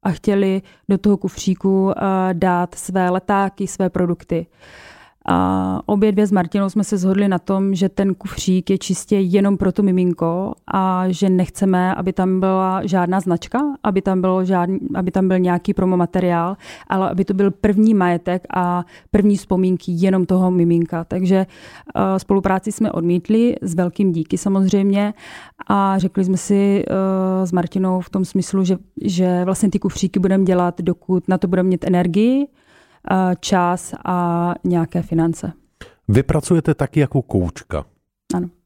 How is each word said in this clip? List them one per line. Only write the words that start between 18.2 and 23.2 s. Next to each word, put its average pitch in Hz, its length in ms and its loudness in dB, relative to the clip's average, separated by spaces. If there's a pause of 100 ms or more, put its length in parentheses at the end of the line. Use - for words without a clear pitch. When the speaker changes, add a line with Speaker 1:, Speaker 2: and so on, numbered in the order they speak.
Speaker 1:
a 175 300 -2 (260)
první 202 260 4
vzpomínky 185 560 -2
jenom 185 340 2
toho 185 240 2
miminka. 170 540 0
Takže, 190 420 0
eh, - 720 -4
spolupráci 190 540 0
jsme 220 200 -2
odmítli, 180 720 0